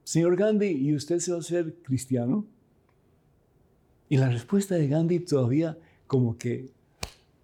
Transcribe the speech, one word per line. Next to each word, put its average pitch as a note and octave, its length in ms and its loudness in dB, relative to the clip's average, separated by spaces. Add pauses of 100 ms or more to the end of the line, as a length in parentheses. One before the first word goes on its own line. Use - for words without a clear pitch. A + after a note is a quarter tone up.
"Señor E3+ 320 2
Gandhi, G#3 320 2
¿y D3 260 0
usted D3 240 -2
se F3 140 -4
va E3+ 60 -4
a - 20 -6
hacer E3 420 -4
cristiano?" C3 640 -2 (1600)
Y D3 80 2
la C3 120 4
respuesta F#3+ 480 -2
de D3+ 120 2
Gandhi E3 320 0
todavía D3+ 580 0 (280)
como B2 320 0
que B2 320 -8 (720)